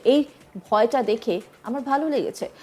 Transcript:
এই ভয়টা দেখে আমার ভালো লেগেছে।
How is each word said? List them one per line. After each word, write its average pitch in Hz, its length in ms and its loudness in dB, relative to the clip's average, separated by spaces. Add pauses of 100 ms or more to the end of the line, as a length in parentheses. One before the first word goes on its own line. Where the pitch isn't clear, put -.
এই 285 200 6 (460)
ভয়টা 226 320 2
দেখে 208 380 -2 (220)
আমার 262 200 -8
ভালো 277 260 0
লেগেছে। - 400 -4 (140)